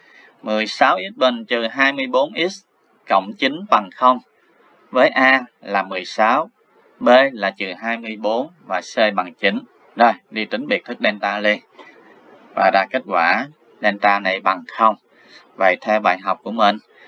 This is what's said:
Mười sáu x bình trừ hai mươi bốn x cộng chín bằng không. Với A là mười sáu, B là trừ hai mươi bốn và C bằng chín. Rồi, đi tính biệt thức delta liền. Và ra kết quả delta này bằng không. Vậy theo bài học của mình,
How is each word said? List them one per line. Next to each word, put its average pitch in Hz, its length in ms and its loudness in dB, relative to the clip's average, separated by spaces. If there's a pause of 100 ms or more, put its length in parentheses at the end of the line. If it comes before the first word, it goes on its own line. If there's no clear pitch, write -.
(420)
Mười 107 260 -2
sáu 139 300 2
x 104 200 -10
bình 123 280 0
trừ 117 260 -2
hai 139 220 0
mươi 135 140 -6
bốn 131 260 0 (160)
x - 140 -14 (460)
cộng 98 280 0
chín 147 320 -4
bằng 104 260 0
không. 127 240 2 (720)
Với 127 180 4
A 131 320 2 (200)
là 98 220 -2
mười 95 220 -8
sáu, 127 440 0 (500)
B 123 100 2 (240)
là 98 180 -4
trừ 95 300 -10
hai 117 160 -6
mươi 110 240 -12
bốn 117 280 -2 (160)
và 92 160 -4
C 107 340 0
bằng 90 180 -4
chín. 101 260 -2 (360)
Rồi, 117 160 4 (180)
đi 110 160 -6
tính 123 220 -8
biệt 98 180 -4
thức - 180 -12
delta 104 360 -4
liền. 107 200 0 (960)
Và 95 180 4
ra 95 160 2
kết 131 180 -4
quả 95 400 0 (340)
delta 101 380 0
này 95 200 -4
bằng 95 280 0
không. 110 280 2 (600)
Vậy 92 260 2
theo 107 180 0
bài 92 180 0
học 95 260 -6
của 104 80 -10
mình, 107 260 2 (300)